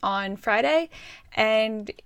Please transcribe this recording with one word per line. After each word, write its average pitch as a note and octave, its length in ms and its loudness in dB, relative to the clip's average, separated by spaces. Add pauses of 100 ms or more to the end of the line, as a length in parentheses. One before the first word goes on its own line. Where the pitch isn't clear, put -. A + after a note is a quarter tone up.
on G3 360 -2
Friday, C#4 520 2 (460)
and A3 560 0 (140)